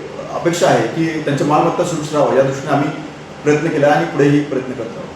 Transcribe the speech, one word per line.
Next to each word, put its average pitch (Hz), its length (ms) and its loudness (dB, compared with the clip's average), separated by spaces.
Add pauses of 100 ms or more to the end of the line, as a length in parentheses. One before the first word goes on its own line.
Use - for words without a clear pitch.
(340)
अपेक्षा 165 340 0
आहे 139 200 2
की 160 380 -2
त्यांची 143 180 0
मालमत्ता 165 400 2
सुरक्षित 151 300 -4
राहावं, 127 220 2
या 139 80 6
दृष्टीने 143 300 -2
आम्ही 151 160 2 (540)
प्रयत्न 151 240 2
केला 147 200 2
आणि 156 180 4
पुढेही 147 340 4
प्रयत्न 127 320 -4
करत 113 160 -8
आहोत. 135 160 -12 (120)